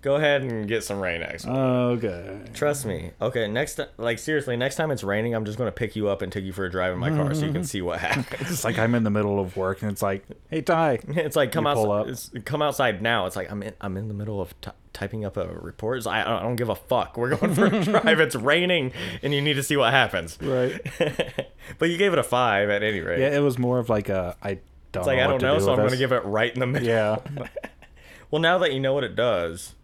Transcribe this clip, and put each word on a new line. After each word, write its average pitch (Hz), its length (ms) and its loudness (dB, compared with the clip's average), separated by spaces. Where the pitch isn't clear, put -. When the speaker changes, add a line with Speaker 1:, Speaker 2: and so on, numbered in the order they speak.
Speaker 1:
go 139 120 4
ahead 147 260 4
and 113 260 -4
get 110 160 0
some 101 160 -4
Rain-X. 85 460 -4
Speaker 2:
Okay. 120 920 0
Speaker 1:
Trust 147 320 0
me. 87 280 -4
Okay, 113 260 0
next 127 280 -2
ti-, 143 80 -6
like, 117 220 0
seriously, 139 360 0
next 127 220 0
time 156 140 0
it's 127 120 -2
raining, 107 320 0
I'm 110 120 -2
just 107 100 -6
gonna 117 160 -2
pick 110 240 -4
you 104 120 0
up 98 120 0
and 92 100 -4
take 95 140 -6
you 95 80 -6
for 95 140 -4
a 87 40 -2
drive 90 220 0
in 90 60 -4
my 135 100 0
car 147 240 0
so 151 140 -2
you 147 60 -2
can 175 120 -2
Speaker 2:
<laughs> 143 80 -6
Speaker 1:
see 98 80 -4
what 87 200 -2
happens. 131 500 -2
Speaker 2:
It's 160 140 -4
like 113 140 0
I'm 117 160 4
in 117 100 2
the 107 60 2
middle 104 300 2
of 92 160 -4
work, 95 240 -2
and 107 100 -2
it's 101 120 -4
like, 98 240 -2
"Hey, 160 100 -2
Ty." 160 440 2
Speaker 1:
<laughs> - 40 -14
It's 151 280 0
like, 139 160 2
"Come 156 120 0
Speaker 2:
You 143 60 2
Speaker 1:
outs-, 139 100 2
Speaker 2:
pull 107 100 4
up. 104 180 2
Speaker 1:
it's, 131 220 -10
come 147 160 -2
outside 127 400 2
now." 110 240 2
It's 92 100 -4
like, 95 160 -6
"I'm 101 120 -6
in, 107 180 -8
I'm 95 160 -6
in 107 120 -6
the 104 60 -6
middle 101 280 -6
of - 180 -10
ty-, - 120 -12
typing 104 320 -6
up 98 140 -4
a 87 80 -4
report." 87 500 -6
It's 113 100 -6
like, 101 200 0
"I - 20 -2
don't, 113 100 0
I 87 40 -4
don't 120 140 -2
give 117 120 -2
a 104 80 0
fuck. - 400 -2
We're 120 180 0
going 196 200 0
for 185 100 4
a 202 200 4
Speaker 2:
<laughs> - 0 -
Speaker 1:
drive. 160 360 4
It's 143 160 2
raining, 151 560 2
and 139 100 -2
you 143 80 0
need 147 140 0
to 135 80 -2
see 143 160 0
what 117 120 6
happens." 98 520 2
Speaker 2:
Right. 127 380 0
Speaker 1:
<laughs> - 520 -2
But 165 100 2
you 170 80 0
gave 196 160 4
it 160 60 4
a 123 40 2
five 110 460 4
at 101 140 2
any 107 180 0
rate. 85 200 -2
Speaker 2:
Yeah, 143 140 2
it 143 60 4
was 139 180 2
more 123 200 2
of, 117 100 -2
like, 104 220 0
a, 92 320 -2
"I 101 160 -4
don't 95 80 -4
Speaker 1:
It's 90 60 0
like, 135 100 2
Speaker 2:
know 127 60 4
Speaker 1:
"I 135 60 4
Speaker 2:
what - 40 2
Speaker 1:
don't 131 80 0
Speaker 2:
to 127 60 2
Speaker 1:
know, 143 80 4
Speaker 2:
do 156 60 2
Speaker 1:
so - 100 2
Speaker 2:
with - 20 4
Speaker 1:
I'm 127 60 4
gonna 104 140 4
Speaker 2:
this." 127 60 -2
Speaker 1:
give 131 140 2
it 123 140 2
right 107 260 0
in 123 80 -4
the 127 60 0
middle." 127 200 0
Speaker 2:
Yeah. 107 300 2
Speaker 1:
<laughs> - 100 -10
Well, 156 120 0
now 170 160 6
that 156 140 4
you 135 80 -2
know 135 140 2
what 139 100 0
it 95 100 -6
does 92 680 0